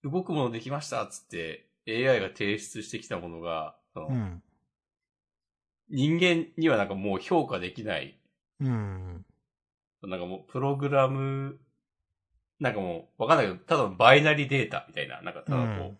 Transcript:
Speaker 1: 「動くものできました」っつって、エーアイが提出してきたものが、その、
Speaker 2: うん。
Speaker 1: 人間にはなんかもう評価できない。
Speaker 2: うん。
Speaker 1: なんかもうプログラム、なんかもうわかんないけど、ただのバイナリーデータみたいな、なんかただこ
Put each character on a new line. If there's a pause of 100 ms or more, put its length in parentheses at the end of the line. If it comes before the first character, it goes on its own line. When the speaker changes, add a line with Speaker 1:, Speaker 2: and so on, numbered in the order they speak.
Speaker 1:
「動
く
も
の
で
き
ま
し
た」
っ
つ
っ
て、 (200)
エ
ー
ア
イ
が
提
出
し
て
き
た
も
の
が、 (180)
そ
の、
Speaker 2:
う
ん。 (1500)
Speaker 1:
人
間 (100)
に
は
な
ん
か
も
う
評
価
で
き
な
い。 (400)
Speaker 2:
う
ん。 (760)
Speaker 1:
な
ん
か
も
う
プ
ロ
グ
ラ
ム、 (1000)
な
ん
か
も
う
わ
か
ん
な
い
け
ど、
た
だ
の
バ
イ
ナ
リ
ー
デ
ー
タ
み
た
い
な、
な
ん
か
た
だ
こ